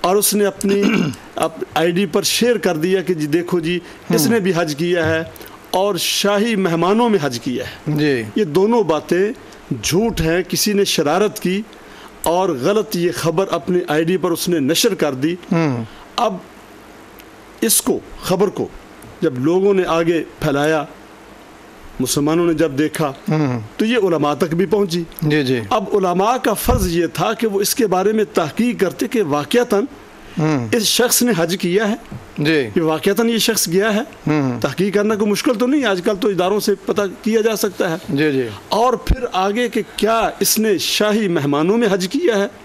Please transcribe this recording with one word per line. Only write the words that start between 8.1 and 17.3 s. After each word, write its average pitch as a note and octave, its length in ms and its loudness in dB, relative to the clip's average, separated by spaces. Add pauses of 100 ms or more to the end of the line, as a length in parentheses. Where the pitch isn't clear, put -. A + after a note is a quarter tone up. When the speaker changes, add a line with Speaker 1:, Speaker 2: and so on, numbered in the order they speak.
Speaker 1:
ये G#3+ 60 4
दोनों G3 420 2
बातें F#3 460 0 (500)
झूठ F#3+ 380 0
हैं। E3+ 240 0
किसी G3+ 300 -2
ने G3+ 100 2
शरारत F3+ 540 0
की F#3+ 260 -2 (600)
और F3 320 0
गलत G#3 380 0
ये E3+ 120 0
खबर E3+ 380 0
अपने F3 440 -2
आईडी E3 260 2
पर F3+ 160 0
उसने E3 280 0
नशर E3 340 2
कर D3 200 0
दी। D#3+ 240 -2 (120)
Speaker 2:
हम्म। C#3 360 0 (320)
Speaker 1:
अब G3+ 220 -2 (1200)